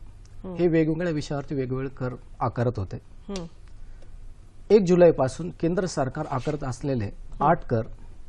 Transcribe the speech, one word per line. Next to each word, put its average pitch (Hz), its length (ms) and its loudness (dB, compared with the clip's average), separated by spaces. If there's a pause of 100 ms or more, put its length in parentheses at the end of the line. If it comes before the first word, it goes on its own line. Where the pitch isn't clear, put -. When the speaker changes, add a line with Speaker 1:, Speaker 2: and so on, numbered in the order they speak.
(440)
Speaker 1:
हं. 185 100 -8
Speaker 2:
हे 170 140 4
वेगवेगळ्या 160 440 2
विषयावरती 147 420 -4
वेगवेगळे 131 340 -2
कर 127 260 -6 (260)
आकारत 123 360 0
होते. 98 200 -6 (320)
Speaker 1:
हं. 190 160 -6 (1300)
Speaker 2:
एक 208 140 10
जुलैपासून 170 680 6
केंद्र 180 360 0
सरकार 151 440 -2
आकारत 143 340 -2
असलेले 127 400 -2
Speaker 1:
हं. - 420 -4
Speaker 2:
आठ 170 180 4
कर 113 180 2 (460)